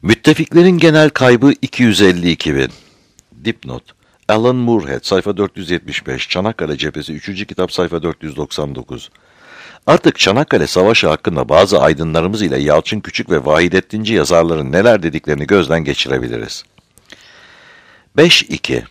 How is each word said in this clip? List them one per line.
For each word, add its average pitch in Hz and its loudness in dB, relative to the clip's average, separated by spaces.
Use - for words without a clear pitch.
Müttefiklerin 160 4
genel 156 6
kaybı 127 4
iki - -2
yüz 104 2
elli 87 4
iki 76 -4
bin. 65 -2
Dipnot, 120 -10
Alan 117 2
Moorhead, 110 -2
sayfa 95 -2
dört 98 -4
yüz 87 -10
yetmiş - -8
beş, 65 -10
Çanakkale 90 -6
Cephesi, 76 -10
üçüncü 95 -12
kitap, - -6
sayfa 85 -6
dört 82 -8
yüz 76 -12
doksan 71 -8
dokuz. 62 -16
Artık 160 2
Çanakkale 98 0
Savaşı 98 2
hakkında 76 -2
bazı 90 4
aydınlarımız 80 0
ile 69 -2
Yalçın 76 0
Küçük - -10
ve 73 0
Vahidettinci 90 0
yazarların 82 0
neler 101 2
dediklerini 76 -4
gözden 82 0
geçirebiliriz. 64 -6
Beş 165 4
iki. - -6